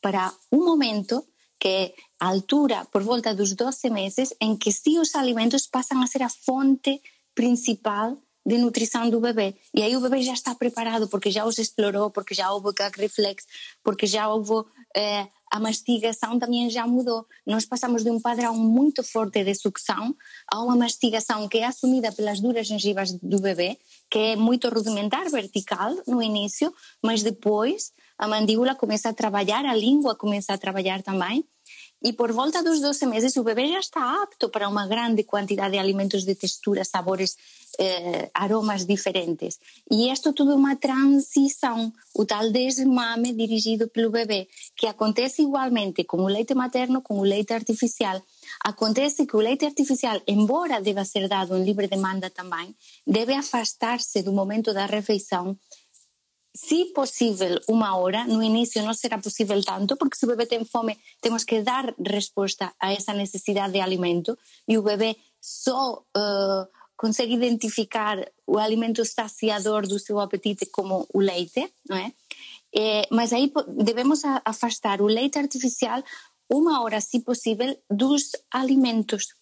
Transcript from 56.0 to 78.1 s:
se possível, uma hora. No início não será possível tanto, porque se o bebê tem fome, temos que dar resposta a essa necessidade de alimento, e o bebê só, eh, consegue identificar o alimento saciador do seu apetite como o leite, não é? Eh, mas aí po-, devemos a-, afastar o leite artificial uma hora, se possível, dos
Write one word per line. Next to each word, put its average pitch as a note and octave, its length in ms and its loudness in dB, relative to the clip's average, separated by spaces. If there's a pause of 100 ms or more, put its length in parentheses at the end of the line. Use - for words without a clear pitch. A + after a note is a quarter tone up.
se E4 380 0
possível, G#3 640 0 (100)
uma A3 260 2
hora. F#3+ 300 0
No A3+ 180 2
início A3+ 400 0
não A3 100 -2
será A3 240 -4
possível G3+ 460 -2
tanto, G3 320 -2
porque C#4 220 -2
se - 80 0
o - 20 0
bebê A#3 180 0
tem A3+ 200 -4
fome, A3+ 320 -4 (240)
temos A3+ 220 -2
que A3 180 0
dar B3 320 -2 (120)
resposta G3 760 -4
a F#3+ 120 0
essa G3+ 220 -4
necessidade G3 600 -2
de G3+ 60 2
alimento, F3+ 580 0 (300)
e A3 100 4
o G#3+ 60 4
bebê G#3+ 320 0 (240)
só, C4 640 -2 (120)
eh, G3 520 0 (300)
consegue A3+ 380 0
identificar A3 800 0 (280)
o - 120 2
alimento A3+ 480 0
saciador G#3+ 800 -2
do G3 120 0
seu G#3 200 -2
apetite G3+ 460 -2
como F#3+ 480 -4
o G3 60 2
leite, G3 520 0 (160)
não G3 80 -4
é? G3 160 -4 (640)
Eh, G#3+ 340 2
mas A3+ 220 2
aí B3+ 160 2
po-, C#4+ 160 0
devemos A#3+ 600 0
a-, C4+ 180 0
afastar A3 580 -2
o G#3 60 4
leite B3+ 320 0
artificial B3+ 640 -2 (460)
uma D4 320 2
hora, A3 180 -2
se A#3+ 220 -2
possível, A#3+ 560 -2 (120)
dos C4+ 420 2 (200)